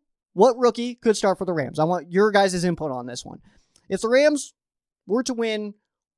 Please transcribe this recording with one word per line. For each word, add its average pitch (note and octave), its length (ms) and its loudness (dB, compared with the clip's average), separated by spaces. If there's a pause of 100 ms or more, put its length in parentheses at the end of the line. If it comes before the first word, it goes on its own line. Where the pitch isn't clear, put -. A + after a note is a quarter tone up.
(340)
what A3+ 240 4
rookie A#3+ 380 0
could G#3+ 220 0
start F#3+ 200 0
for F#3+ 80 -6
the F3+ 80 -2
Rams? C#3+ 260 -4
I D#3 60 2
want E3+ 260 -2
your G3+ 200 4
guys' F#3+ 320 2
input D#3 280 -2
on B2 160 -8
this B2 180 -12
one. - 140 -16 (500)
If F#3+ 120 -6
the A3+ 80 -2
Rams C#4+ 440 2 (540)
were A#3 160 -2
to B3+ 100 -6
win G#3+ 400 -4 (440)